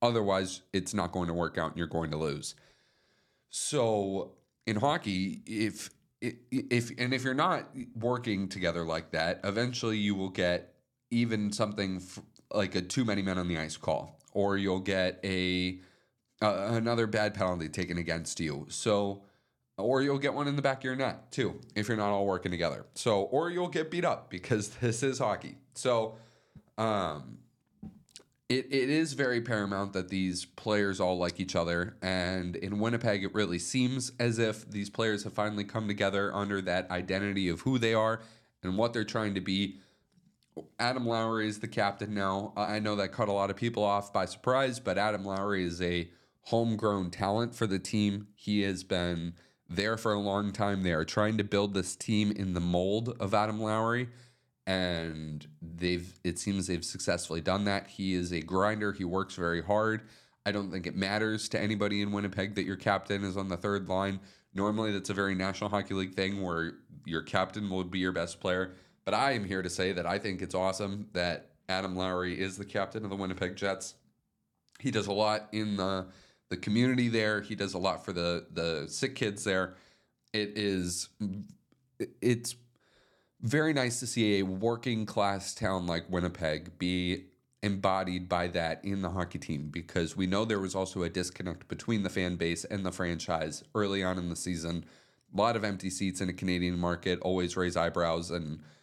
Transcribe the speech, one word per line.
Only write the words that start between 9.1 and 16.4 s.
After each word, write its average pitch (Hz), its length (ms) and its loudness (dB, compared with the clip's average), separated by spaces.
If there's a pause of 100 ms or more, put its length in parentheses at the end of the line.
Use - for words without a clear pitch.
that, 82 320 0
eventually 113 540 0
you 104 180 2
will 95 140 -2
get 90 440 0 (360)
even 113 420 2
something 101 460 0
f-, 92 220 -12 (340)
like 101 220 2
a 90 60 2
too 117 240 0
many 101 160 0
men 95 160 0
on 87 100 0
the 85 100 0
ice 78 200 -6
call, - 420 -2 (140)
or 98 240 2
you'll 95 220 2
get 92 440 2
a, 90 560 2 (640)